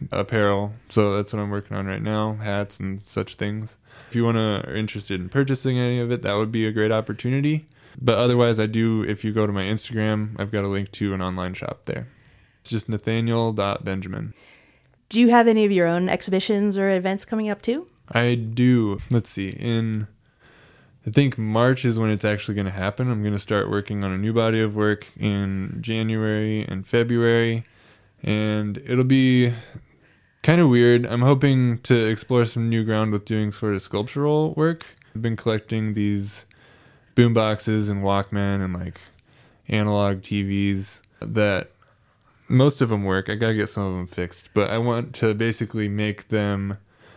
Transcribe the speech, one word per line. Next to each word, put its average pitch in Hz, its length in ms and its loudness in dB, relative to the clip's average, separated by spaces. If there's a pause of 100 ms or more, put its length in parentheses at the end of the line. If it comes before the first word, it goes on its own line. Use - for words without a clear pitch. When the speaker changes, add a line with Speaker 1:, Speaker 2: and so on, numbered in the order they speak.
(100)
Speaker 1:
apparel. 104 640 0 (160)
So 104 260 2
that's 101 180 -4
what 110 80 -4
I'm 104 100 -4
working 101 260 -6
on 98 100 -6
right 101 160 -6
now, 107 300 -2 (100)
hats 101 380 -6
and 98 220 -8
such - 340 -8
things. 107 400 -8 (320)
If - 80 -4
you 117 80 2
wanna, 110 420 0
are 67 80 -10
interested 104 460 -6
in 90 80 -8
purchasing 135 500 0
any 123 220 0
of 120 100 -2
it, 123 120 -4
that 98 120 -2
would 110 160 0
be 110 160 0
a 107 60 -2
great 110 180 0
opportunity. 131 760 -2 (340)
But 117 180 2
otherwise, 120 400 4
I 107 80 2
do, 110 380 0
if 101 180 -4
you 107 100 -2
go 107 140 2
to 101 60 0
my 98 100 -2
Instagram, 107 760 -2
I've 101 140 -6
got 104 140 -2
a 98 40 -2
link 98 240 -4
to 101 220 -2
an 95 80 -4
online 92 320 -4
shop - 300 -10
there. - 240 -6 (520)
It's - 100 -14
just 110 180 -4
Nathaniel 113 640 0
dot 101 320 -4
Benjamin. 98 500 -8 (760)
Speaker 2:
Do 220 120 0
you 240 100 8
have 233 160 8
any 220 180 4
of 202 60 2
your 180 160 2
own 175 220 0
exhibitions 190 680 0
or 196 140 0
events 190 340 -2
coming 214 240 -4
up 202 140 -6
too? 285 240 -2 (240)
Speaker 1:
I 120 240 2
do. 113 640 2 (100)
Let's 120 220 0
see. 95 200 -6
In, 113 580 -4 (1000)
I 113 40 -6
think 139 280 2
March 117 460 2
is 117 120 2
when 110 140 0
it's 107 140 -2
actually 104 320 -2
gonna 98 160 -2
happen. 101 360 -2
I'm 110 140 -2
gonna 104 160 0
start 101 320 -2
working 101 340 -4
on 95 60 -2
a 92 80 -4
new 107 140 -2
body 113 280 2
of 107 140 0
work 107 320 0 (100)
in 98 640 -2
January 110 840 -2
and 95 180 -8
February. 117 800 2 (600)
And 107 540 -2
it'll 123 260 0
be 127 480 4 (920)
kinda 165 240 6
weird. 120 400 6
I'm 120 160 0
hoping 131 600 4
to 127 120 4 (140)
explore 117 360 2
some 113 240 -2
new 113 140 2
ground 110 300 0
with 104 120 -2
doing 107 280 -2
sort 104 240 -2
of 95 60 -6
sculptural 147 720 -2
work. 160 320 0 (280)
I've 110 80 -8
been 113 140 -2
collecting 110 580 -2
these 104 520 -4 (680)
boomboxes 110 720 2
and 98 140 -2
Walkman 98 640 0
and, 90 100 -4
like, 90 260 -10 (680)
analog 101 540 0
T 101 200 -2
Vs 98 580 -2 (200)
that 104 500 -2 (760)
most 135 320 4
of 113 120 2
'em 101 100 -2
work. 95 260 -2
I 104 60 -2
gotta 110 200 0
get 104 140 0
some 104 140 -6
of 92 160 -4
'em 90 80 -6
fixed, - 480 -10
but 101 160 2
I 110 80 -2
want 120 360 -2
to 110 200 0
basically 110 540 -2
make 104 400 -4
them, 101 480 -2 (400)